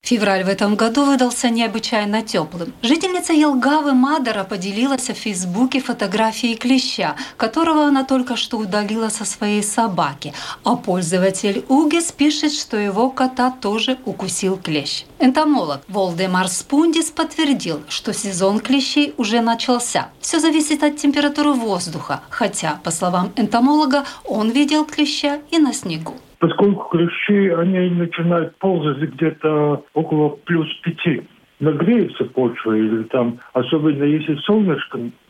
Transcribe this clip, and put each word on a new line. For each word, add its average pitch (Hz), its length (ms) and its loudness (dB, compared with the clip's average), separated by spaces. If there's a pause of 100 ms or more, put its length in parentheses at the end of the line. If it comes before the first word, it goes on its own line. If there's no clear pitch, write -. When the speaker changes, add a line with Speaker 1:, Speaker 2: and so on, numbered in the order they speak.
Speaker 1:
Февраль 202 380 0
в 185 60 0
этом 202 260 0
году 226 280 2
выдался 254 460 2
необычайно 220 720 -2
теплым. 170 520 -6 (100)
Жительница 349 500 0
Елгавы 285 600 4
Мадара 254 500 2
поделилась 208 680 -2
в 214 40 -6
Фейсбуке 196 680 -2
фотографией 220 760 -2
клеща, 226 600 0 (220)
которого 302 500 2
она 277 160 4
только 254 320 0
что - 240 -4
удалила 214 500 -2
со 214 160 -6
своей 208 380 -2
собаки. 175 680 -2 (320)
А 233 120 2
пользователь 190 920 0
Угис 311 420 2
пишет, 302 400 2
что - 260 -6
его 208 320 0
кота 254 400 0
тоже 233 560 -2
укусил 190 520 -4
клещ. 151 480 -4 (140)
Энтомолог 254 680 2
Волдемар 185 600 0
Спундис 320 600 2
подтвердил, 285 800 -2
что - 240 -6
сезон 190 460 0
клещей 277 580 0
уже 233 240 0
начался. 233 680 -2 (120)
Все - 180 -2
зависит 302 440 2
от 294 140 0
температуры 294 560 2
воздуха, 180 760 -4
хотя, 175 540 -4
по 170 80 -2
словам 180 460 0
энтомолога, 269 680 2 (200)
он 214 280 -2
видел 294 340 2
клеща 294 540 -2 (100)
и 339 80 0
на 285 160 4
снегу. 160 400 -6 (260)
Speaker 2:
Поскольку 196 500 2
клещи, 190 600 2
они 180 400 2
начинают 170 680 0
ползать 156 400 0
где-то 151 840 0 (100)
около 151 360 0 (160)
плюс 165 220 -2 (160)
пяти. 165 400 -2 (360)
Нагреется 165 680 0
почва, 120 480 -2
или 110 300 0
там, 117 360 -2 (140)
особенно 143 500 0
если 151 380 0
солнышко 196 580 0 (300)